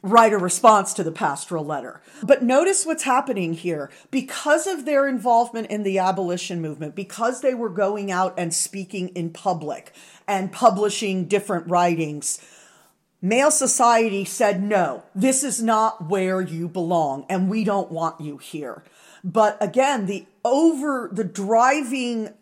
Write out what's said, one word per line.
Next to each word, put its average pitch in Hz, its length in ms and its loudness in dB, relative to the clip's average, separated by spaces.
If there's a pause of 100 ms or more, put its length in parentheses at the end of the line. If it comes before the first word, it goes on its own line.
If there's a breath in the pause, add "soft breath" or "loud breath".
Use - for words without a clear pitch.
write 220 300 6
a 208 60 2
response 196 560 4
to 190 80 -6
the 160 80 -4
pastoral 160 540 -4
letter. 139 360 -8 (220 loud breath)
But 262 200 4
notice 320 440 2
what's 320 160 -4
happening 247 520 -2
here. 160 360 -6 (200 loud breath)
Because 294 560 -2
of 330 180 -6
their 277 240 2
involvement 233 600 0
in 208 140 -6
the 190 160 -2
abolition 180 640 -2
movement, 151 320 -8
because 226 460 -6
they 262 140 2
were 226 140 -6
going 196 420 -2
out 185 280 0
and 170 160 -4
speaking 185 540 -6
in 170 220 -6
public 165 640 -6 (360 loud breath)
and 190 240 -4
publishing 202 760 2
different 190 420 -2
writings, 165 680 0 (840 soft breath)
male 240 300 4
society 233 760 2
said, 202 380 0
"No, 180 400 0 (120)
this 262 280 2
is 247 180 -4
not 220 480 0
where 185 320 0
you 165 280 -6
belong, 165 600 -2
and 190 220 0
we 220 140 0
don't 196 260 -2
want 160 300 -4
you 147 180 -10
here." - 460 -12 (400 soft breath)
But 208 360 2
again, 247 460 2
the 196 200 -6 (180)
over, 269 680 2
the 208 120 -4
driving 240 1160 0